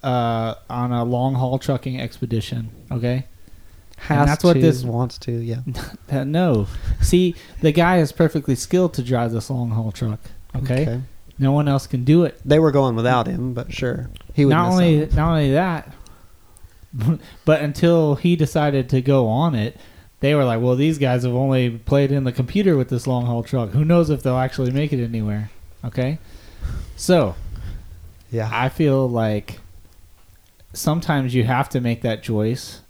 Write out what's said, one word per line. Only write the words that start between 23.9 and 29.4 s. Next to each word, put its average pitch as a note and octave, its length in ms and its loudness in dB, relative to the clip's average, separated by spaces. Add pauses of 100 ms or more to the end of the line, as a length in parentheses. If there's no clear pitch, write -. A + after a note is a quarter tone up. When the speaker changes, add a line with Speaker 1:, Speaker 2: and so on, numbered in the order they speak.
Speaker 1:
if C#3+ 100 -2
they'll B2+ 160 0
actually B2+ 340 -2
make C#3+ 220 -2
it B2 100 -2
anywhere?" G#2+ 460 -4 (340)
Okay? C3 360 -4 (760)
So, D#3 380 2 (960)
Speaker 2:
Yeah. A2 220 -4
Speaker 1:
I B2 180 -2
feel C3+ 400 2
like A2 500 -4 (1120)